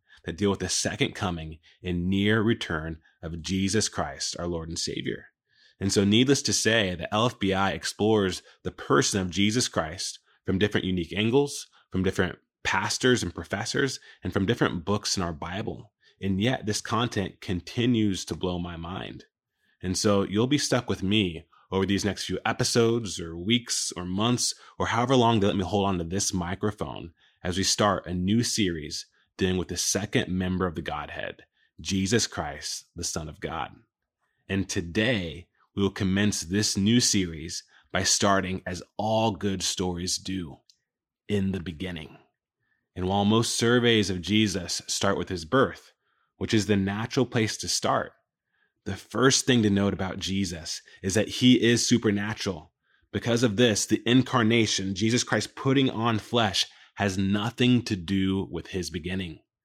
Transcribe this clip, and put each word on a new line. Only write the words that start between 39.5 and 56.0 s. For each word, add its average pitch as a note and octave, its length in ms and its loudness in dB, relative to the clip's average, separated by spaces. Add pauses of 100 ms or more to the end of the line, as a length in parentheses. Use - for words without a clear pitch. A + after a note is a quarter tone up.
stories F2+ 540 -2
do, F#2 400 -8 (720)
in G2 240 0
the F#2 80 -4
beginning. E2 560 -10 (800)
And F#2 100 -2
while G2+ 160 2
most A2 320 4
surveys A#2 540 4
of F#2 120 -4
Jesus F#2 640 0
start G2 300 0
with F2 120 -4
his E2+ 160 -6
birth, G2+ 480 0 (420)
which G2 180 -4
is G#2 120 4
the G#2 100 4
natural G#2 500 0
place A2+ 320 0
to - 120 -8
start, - 420 0 (760)
the F#2+ 100 -6
first B2 500 2
thing A#2+ 160 4
to G#2+ 80 4
note G2 240 4
about F#2 260 -6
Jesus E2+ 600 -6 (220)
is F#2+ 100 -2
that G#2 140 2
he B2+ 340 6
is A#2 240 4
supernatural. G#2 840 0 (400)
Because A#2 320 0
of G#2+ 120 2
this, A2+ 300 4
the G#2 200 0
incarnation, A2+ 880 2
Jesus A2+ 280 2
Christ - 320 -2
putting C3+ 340 2
on A2+ 280 0